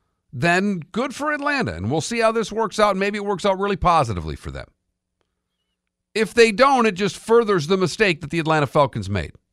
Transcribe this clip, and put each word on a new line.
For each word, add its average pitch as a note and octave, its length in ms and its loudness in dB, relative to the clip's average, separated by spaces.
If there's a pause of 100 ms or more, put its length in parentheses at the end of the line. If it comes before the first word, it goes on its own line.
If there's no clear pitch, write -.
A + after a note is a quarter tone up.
(320)
then F3 480 0
good B3 340 -6
for D4+ 180 -4
Atlanta. C#4 420 -2
And F#2+ 160 -6
we'll D3+ 100 0
see A#3 200 -4
how A3+ 120 4
this A3+ 180 -2
works G#3+ 300 -4
out. G#3 160 2
Maybe G3+ 220 -2
it G3+ 60 -6
works G3+ 220 -4
out F#3+ 120 2
really G3+ 180 -2
positively A2+ 600 0
for - 140 -14
them. C2 160 -12 (1500)
If G#3+ 200 0
they A3+ 180 6
don't, B3 340 4
it G#3+ 60 2
just F3+ 240 -4
furthers G#3 500 2
the F#3+ 100 2
mistake F#3 440 0
that D3 100 -12
the E3+ 80 -4
Atlanta D#3 280 2
Falcons B2 420 0
made. F2 240 -4 (200)